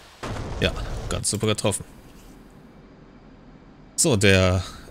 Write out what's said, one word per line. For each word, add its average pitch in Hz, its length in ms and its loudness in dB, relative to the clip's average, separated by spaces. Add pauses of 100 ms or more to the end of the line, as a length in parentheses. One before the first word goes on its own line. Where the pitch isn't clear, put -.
(600)
ja, 87 100 2 (380)
ganz 92 220 -4
super 107 160 -2
getroffen. 107 380 0 (2000)
So, 151 200 4
der 95 480 4 (280)